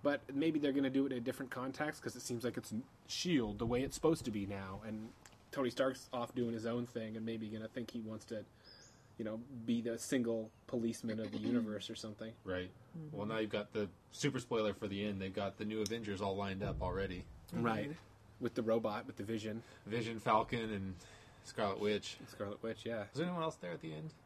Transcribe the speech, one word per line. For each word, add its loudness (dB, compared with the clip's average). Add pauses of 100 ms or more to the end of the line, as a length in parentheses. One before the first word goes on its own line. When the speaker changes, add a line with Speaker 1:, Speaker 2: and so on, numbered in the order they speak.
Speaker 1:
but 4 (120)
maybe 4
they're 4
gonna 6
do 6
it 0
in 0
a -2
different -2
context, -2
'cause -4
it -10
seems -2
like 0
it's -6 (340)
shield, 4
the 2
way 4
it's -2
supposed 4
to 0
be 0
now, -6
and -6 (420)
Tony 2
Stark's 2
off -2
doing 2
his -2
own 2
thing -4
and -4
maybe -2
gonna -6
think -4
he -2
wants -6
to, -4 (720)
you -4
know, -2 (260)
be 4
the 0
single 2 (160)
policeman 0
of -2
the -4
Speaker 2:
<clears throat> 2
Speaker 1:
universe 2
or -4
something. -8 (100)
Speaker 2:
Right. 0 (260)
Speaker 3:
Mm-hmm. -8
Speaker 2:
Well, -2
now 0
you've 2
got -2
the 2 (240)
super 2
spoiler 2
for -4
the 0
end. -2
They've -4
got -2
the -2
new 0
Avengers 0
all 2
lined -2
up -2
already. -2 (240)
Speaker 3:
Mm-hmm. -2
Speaker 1:
Right. 2 (500)
With 0
the 0
robot, 2
with -12
the -8
Vision. -2 (240)
Speaker 2:
Vision, -2
Falcon, 4
and -2 (500)
Scarlet 0
Witch. 2 (100)
Speaker 1:
Scarlet -6
Witch, -6
yeah. -2
Speaker 2:
Was -4
there 2
anyone 0
else 0
there -8
at -6
the -8
end? -8 (120)